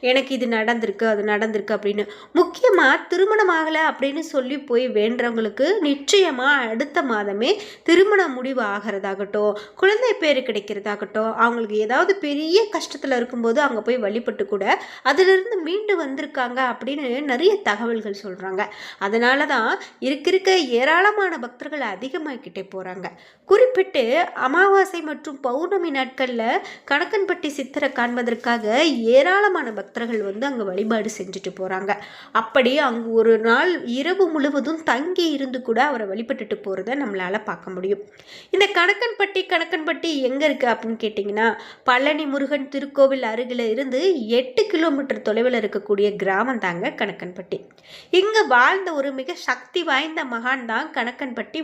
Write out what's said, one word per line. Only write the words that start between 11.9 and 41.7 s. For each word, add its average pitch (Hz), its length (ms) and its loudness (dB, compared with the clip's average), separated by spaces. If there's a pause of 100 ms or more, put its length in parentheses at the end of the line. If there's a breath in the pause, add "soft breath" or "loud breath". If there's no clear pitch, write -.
பெரிய 311 420 2 (120)
கஷ்டத்துல 285 480 -2
இருக்கும்போது 233 400 0
அங்க 247 220 0
போய் 240 180 0
வழிபட்டு 233 460 -2
கூட 202 180 -2 (400 loud breath)
அதிலிருந்து 381 560 4
மீண்டு 392 360 0
வந்திருக்காங்க 277 720 -4
அப்படின்னு 247 420 -4 (160)
நிறைய 294 280 4 (100)
தகவல்கள் 214 600 -2
சொல்றாங்க. 190 400 -6 (360 loud breath)
அதனால 233 480 2
தான் 254 240 0 (300 loud breath)
இருக்க 285 280 -2
இருக்க 381 220 4 (220)
ஏராளமான 359 640 2
பக்தர்கள் 262 480 -8
அதிகமாகிக்கிட்டே 240 800 -8
போறாங்க. 185 400 -10 (420 loud breath)
குறிப்பிட்டு 381 540 4 (380)
அமாவாசை 370 600 4
மற்றும் 302 380 -10
பௌர்ணமி 339 500 -2
நாட்கள்ல 254 520 -2 (440 loud breath)
கணக்கன்பட்டி 359 640 0
சித்தரை 277 400 -4
காண்பதற்காக 240 720 -2 (460)
ஏராளமான 349 600 4
பக்தர்கள் 226 500 -6
வந்து 202 240 -6
அங்க 247 180 -4
வழிபாடு 214 460 -2
செஞ்சுட்டு 185 420 -10
போறாங்க. 190 400 -4 (400 loud breath)
அப்படி 240 460 2
அங்கு 233 340 0
ஒரு 226 260 6
நாள் 247 320 4 (220)
இரவு 339 360 0
முழுவதும் 294 540 0
தங்கி 330 480 0
இருந்து 262 320 -4
கூட 226 220 0
அவரை 247 220 -2
வழிபட்டுட்டு 220 520 -6
போறதை 190 380 -6
நம்மளால 202 480 -4
பார்க்க 185 300 -8
முடியும். 190 280 -4 (480 loud breath)
இந்த 392 200 4
கணக்கன்பட்டி, 403 720 0
கணக்கன்பட்டி 330 680 -2 (120)
எங்க 262 220 -2
இருக்கு 269 240 0
அப்படின்னு 226 320 -2
கேட்டிங்கன்னா 208 480 -2 (360 loud breath)